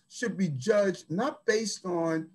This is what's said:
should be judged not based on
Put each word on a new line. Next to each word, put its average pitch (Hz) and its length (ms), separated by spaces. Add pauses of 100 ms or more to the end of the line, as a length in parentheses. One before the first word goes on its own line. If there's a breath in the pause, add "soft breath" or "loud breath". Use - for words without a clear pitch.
should - 280
be 185 120
judged 190 600
not 233 380
based 220 400
on 165 480